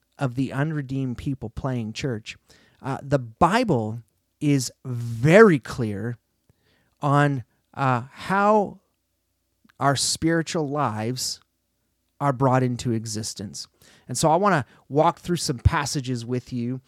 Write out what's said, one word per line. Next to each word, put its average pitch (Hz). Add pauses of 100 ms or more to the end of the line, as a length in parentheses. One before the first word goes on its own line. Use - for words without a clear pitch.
(180)
of 127
the 123
unredeemed 135
people 131
playing 120
church, 117 (440)
uh, 131
the 143
Bible 120 (380)
is 143 (120)
very 131
clear 110 (840)
on, 143 (280)
uh, 127
how 202 (1000)
our 135
spiritual 160
lives 127 (800)
are 143
brought 127
into 123
existence. 107 (380)
And 123
so 160
I 156
wanna 180 (240)
walk 156
through 170
some 127
passages 131
with 123
you, 123